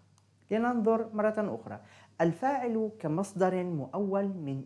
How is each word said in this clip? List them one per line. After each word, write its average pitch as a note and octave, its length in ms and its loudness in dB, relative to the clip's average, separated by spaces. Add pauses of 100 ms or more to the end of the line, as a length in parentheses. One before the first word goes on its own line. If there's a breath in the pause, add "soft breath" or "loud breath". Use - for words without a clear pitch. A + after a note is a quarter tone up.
(500)
لننظر A3+ 640 2
مرة G#3+ 460 0
أخرى. G#2 200 -12 (400 loud breath)
الفاعل A3+ 800 2
كمصدر F3+ 680 0
مؤول F#3+ 640 -2
من C#3 380 -4